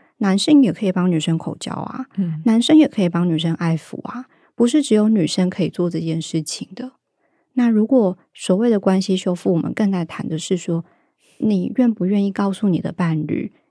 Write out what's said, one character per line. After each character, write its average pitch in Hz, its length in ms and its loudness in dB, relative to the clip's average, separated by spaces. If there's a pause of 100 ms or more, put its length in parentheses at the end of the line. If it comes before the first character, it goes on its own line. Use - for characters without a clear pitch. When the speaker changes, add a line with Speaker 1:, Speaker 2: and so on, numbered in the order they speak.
(200)
Speaker 1:
男 196 180 2
生 294 240 4
也 196 100 4
可 208 140 -4
以 185 60 2
帮 185 180 2
女 165 100 2
生 160 200 0
口 - 200 -8
交 - 120 -10
啊， - 340 -10 (120)
Speaker 2:
嗯。 165 280 -4
Speaker 1:
男 226 160 2
生 302 160 4
也 311 100 6
可 - 140 -4
以 175 80 2
帮 175 180 0
女 160 120 0
生 165 160 -2
爱 165 200 -2
抚 - 280 -10
啊， 247 220 -14 (300)
不 233 100 2
是 285 160 2
只 220 140 2
有 214 140 4
女 196 180 2
生 185 220 0
可 185 140 -2
以 160 60 0
做 175 200 -2
这 165 100 -4
件 165 220 -4
事 160 200 -4
情 - 340 -10
的。 254 180 -14 (600)
那 240 160 2
如 214 160 4
果 226 320 2 (160)
所 - 220 -2
谓 233 140 2
的 208 100 2
关 190 220 2
系 185 160 0
修 180 180 -2
复， 185 180 0
我 160 40 2
们 170 160 -2
更 202 180 0
在 175 140 -2
谈 - 240 -10
的 160 100 -4
是 185 160 -4
说， 170 300 -4 (540)
你 202 360 0
愿 240 180 2
不 185 120 -4
愿 202 200 2
意 196 60 -2
告 196 220 -2
诉 202 160 0
你 170 100 2
的 - 120 -6
伴 160 360 -2
侣， - 240 -4 (200)